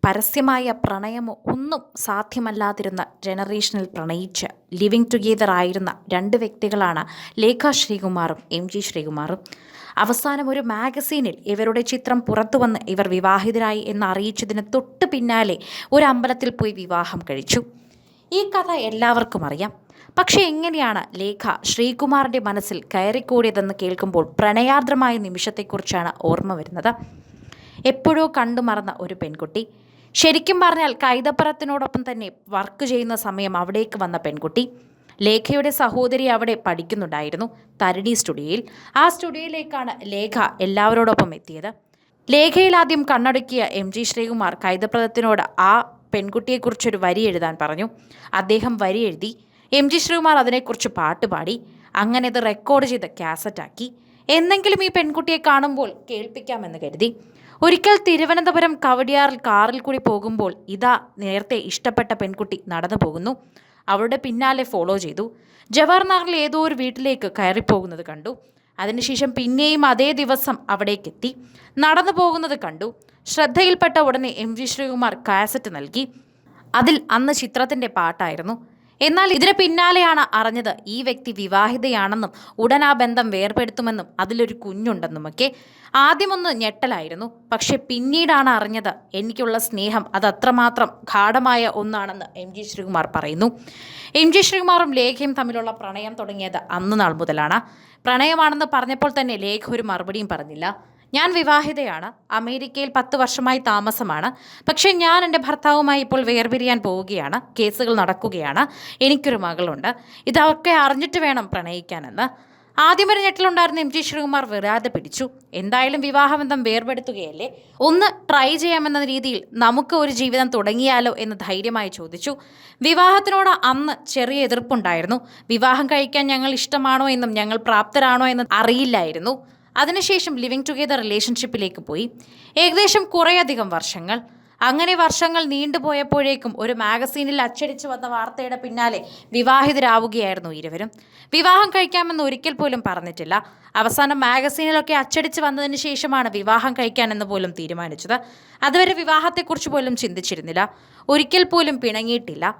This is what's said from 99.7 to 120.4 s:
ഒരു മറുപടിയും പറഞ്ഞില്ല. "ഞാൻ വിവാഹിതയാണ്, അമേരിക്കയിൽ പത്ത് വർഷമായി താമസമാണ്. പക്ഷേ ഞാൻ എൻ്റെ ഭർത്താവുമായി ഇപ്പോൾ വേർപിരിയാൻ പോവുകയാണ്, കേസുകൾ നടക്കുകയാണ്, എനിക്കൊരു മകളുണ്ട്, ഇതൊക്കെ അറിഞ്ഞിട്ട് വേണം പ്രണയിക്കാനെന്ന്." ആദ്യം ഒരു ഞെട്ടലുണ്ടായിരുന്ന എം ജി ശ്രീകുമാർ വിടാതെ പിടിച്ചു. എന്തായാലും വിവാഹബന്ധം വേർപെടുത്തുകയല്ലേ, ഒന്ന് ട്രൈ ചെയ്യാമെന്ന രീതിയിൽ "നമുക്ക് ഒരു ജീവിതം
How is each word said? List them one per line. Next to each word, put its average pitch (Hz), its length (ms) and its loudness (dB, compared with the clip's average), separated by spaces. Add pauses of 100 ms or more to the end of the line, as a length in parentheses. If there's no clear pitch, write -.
ഒരു 233 160 -4
മറുപടിയും 196 420 -8
പറഞ്ഞില്ല. 151 340 -8 (460)
"ഞാൻ 311 240 2
വിവാഹിതയാണ്, 277 720 0 (300)
അമേരിക്കയിൽ 240 580 -6
പത്ത് 262 260 0
വർഷമായി 254 460 0
താമസമാണ്. 208 600 -2 (380)
പക്ഷേ 311 220 4 (140)
ഞാൻ 339 240 6
എൻ്റെ 320 180 2
ഭർത്താവുമായി 294 600 4
ഇപ്പോൾ 262 160 0 (100)
വേർപിരിയാൻ 240 560 2
പോവുകയാണ്, 185 500 -4 (200)
കേസുകൾ 214 440 0
നടക്കുകയാണ്, 185 640 0 (420)
എനിക്കൊരു 277 400 2
മകളുണ്ട്, 170 440 -4 (380)
ഇതൊക്കെ 311 460 4 (120)
അറിഞ്ഞിട്ട് 277 400 0
വേണം 254 280 0
പ്രണയിക്കാനെന്ന്." 170 720 -6 (500)
ആദ്യം 359 340 6
ഒരു 403 140 2
ഞെട്ടലുണ്ടായിരുന്ന 359 580 2
എം 285 100 -2
ജി 320 140 -2
ശ്രീകുമാർ 285 440 -2
വിടാതെ 208 440 -2
പിടിച്ചു. 156 300 -6 (280)
എന്തായാലും 254 540 0
വിവാഹബന്ധം 285 600 2
വേർപെടുത്തുകയല്ലേ, 226 800 -4 (400)
ഒന്ന് 359 200 4 (220)
ട്രൈ 277 200 4 (140)
ചെയ്യാമെന്ന 302 360 0 (120)
രീതിയിൽ 262 280 -4 (260)
"നമുക്ക് 254 380 2
ഒരു 285 160 0
ജീവിതം 254 360 0